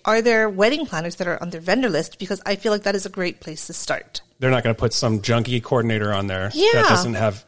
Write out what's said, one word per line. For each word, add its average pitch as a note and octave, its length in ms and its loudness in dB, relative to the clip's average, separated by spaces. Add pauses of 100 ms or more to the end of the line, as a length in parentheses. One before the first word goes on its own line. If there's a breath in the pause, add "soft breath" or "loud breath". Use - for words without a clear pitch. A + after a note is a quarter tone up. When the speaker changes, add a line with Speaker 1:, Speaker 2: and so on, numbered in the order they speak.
Speaker 1:
Are A3 160 4
there A3 260 4
wedding A3+ 380 2
planners E3+ 300 -6
that F3 120 -4
are F3 140 -4
on F3 80 -8
their E3+ 100 -10
vendor G#3+ 300 0
list? E3 280 -2
Because G3 280 -6
I G3 100 -2
feel G#3 160 0
like G#3 120 0
that G3+ 100 0
is G3 120 -4
a F#3 40 -10
great F3+ 300 -6
place D#3+ 280 -10
to F3 60 -10
start. - 480 -6 (160)
Speaker 2:
They're B2+ 120 2
not B2+ 120 4
gonna A2+ 120 2
put A2+ 180 0
some A2 280 0
junky A#2 420 0
coordinator A2 500 0
on G2 140 -2
there F#2+ 260 -4
Speaker 1:
Yeah. G4 220 4
Speaker 2:
that A4+ 140 4
doesn't F3+ 260 2
have G#2 340 0